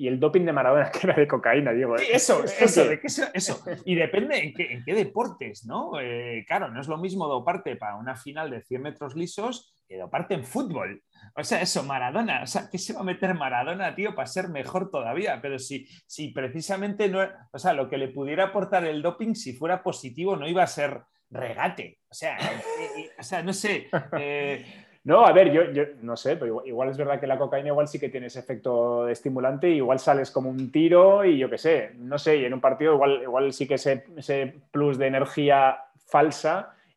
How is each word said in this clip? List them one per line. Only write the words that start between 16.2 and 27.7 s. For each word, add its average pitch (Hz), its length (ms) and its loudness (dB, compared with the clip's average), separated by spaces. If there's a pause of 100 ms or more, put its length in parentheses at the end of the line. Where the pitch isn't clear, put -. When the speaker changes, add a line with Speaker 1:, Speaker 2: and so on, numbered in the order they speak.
Speaker 2:
precisamente 190 800 -4
no, 190 100 -2 (320)
o 139 80 -14
sea, 175 140 0
lo 135 160 -2
que 139 80 -6
le 135 100 -4
pudiera 143 380 -2
aportar 190 400 -2
el 151 160 -4
doping, 208 320 -2
si 131 200 -8
fuera 165 300 -4
positivo, 170 540 -4
no 143 100 -8
iba 175 160 2
a 165 40 2
ser 139 340 -6 (300)
regate. 123 680 -6 (100)
O - 40 -20
sea, 135 240 -8
eh, - 240 -6 (380)
eh, - 100 -14 (100)
o - 40 -16
sea, 180 200 -6
no 190 80 -4
sé, 190 380 -4 (280)
eh, 143 460 -6 (420)
Speaker 1:
No, 208 200 8
a 170 60 8
ver, 175 200 10
yo, 160 200 4
yo 143 120 0 (180)
no 117 160 -6
sé, 147 180 -2
pero 139 120 -6
igual, 117 200 -6
igual 127 220 -2
es 135 80 -6
verdad 139 220 -2
que 139 60 -4
la 135 120 0
cocaína 139 320 -2
igual 147 180 2